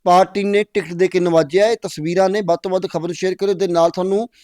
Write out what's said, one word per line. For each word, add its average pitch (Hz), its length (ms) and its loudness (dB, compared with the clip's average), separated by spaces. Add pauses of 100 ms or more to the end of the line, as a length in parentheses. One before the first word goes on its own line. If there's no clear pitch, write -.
ਪਾਰਟੀ 185 380 2
ਨੇ 202 220 2
ਟਿਕਟ 175 280 -6
ਦੇ 180 140 2
ਕੇ 185 120 0
ਨਵਾਜਿਆ। 170 480 2
ਇਹ 233 160 0
ਤਸਵੀਰਾਂ 175 460 -2
ਨੇ, 208 120 -2
ਵੱਧ 170 220 -2
ਤੋਂ 190 80 -4
ਵੱਧ 185 160 -2
ਖਬਰ 165 200 -6
ਨੂੰ 170 80 -8
ਸ਼ੇਅਰ 185 200 -4
ਕਰਿਓ। 196 180 -2
ਦੇ 185 160 -2
ਨਾਲ 170 200 2
ਤੁਹਾਨੂੰ 196 380 -2 (160)